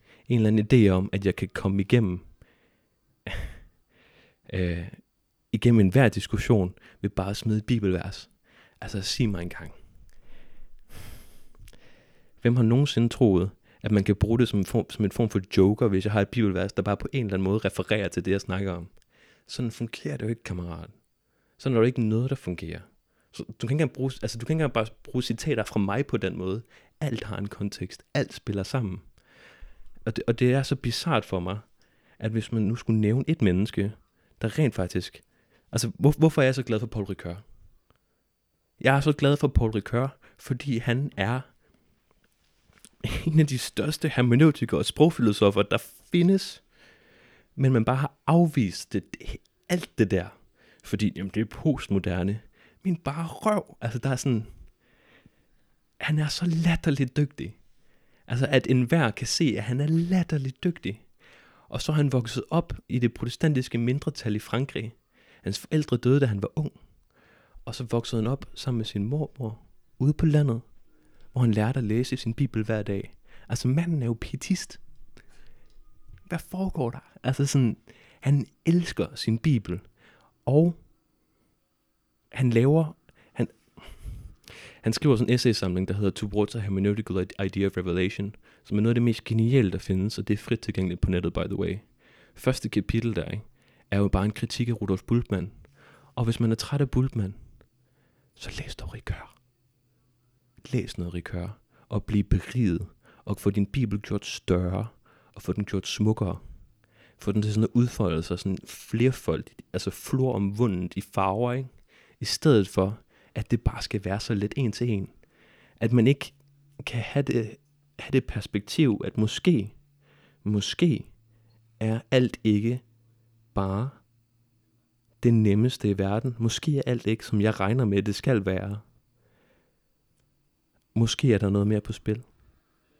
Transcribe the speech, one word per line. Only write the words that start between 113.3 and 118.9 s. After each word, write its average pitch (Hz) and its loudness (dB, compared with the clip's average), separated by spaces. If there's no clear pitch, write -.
at - -4
det 120 2
bare - 0
skal - -6
være 98 -2
så - -4
let 101 -2
en 127 0
til 123 -4
en. 98 -2
At 117 2
man 120 6
ikke - 0
kan 117 -4
have 143 -2
det, 117 -2
have - -10
det 135 2
perspektiv, 107 0